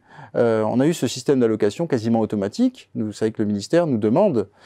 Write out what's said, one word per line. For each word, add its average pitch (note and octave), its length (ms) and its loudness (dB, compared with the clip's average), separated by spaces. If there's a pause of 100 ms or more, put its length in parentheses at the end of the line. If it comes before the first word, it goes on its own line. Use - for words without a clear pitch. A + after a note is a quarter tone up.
(360)
euh, A2+ 280 2
on A2 160 0
a C3 60 2
eu E3+ 80 2
ce C#3 140 -2
système C3 320 0
d'allocation A2 480 0
quasiment A2+ 320 0
automatique. A2 760 -2
Nous, A2+ 140 -4
vous G#2 40 -6
savez A2 200 -2
que A2 100 -8
le G#2 60 0
ministère G#2 400 0
nous C3 100 0
demande A#2 500 2 (180)